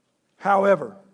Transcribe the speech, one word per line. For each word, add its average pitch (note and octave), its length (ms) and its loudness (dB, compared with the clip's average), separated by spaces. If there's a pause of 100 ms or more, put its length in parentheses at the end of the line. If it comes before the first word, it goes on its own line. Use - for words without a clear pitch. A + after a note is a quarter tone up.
(380)
However, G3 580 0 (180)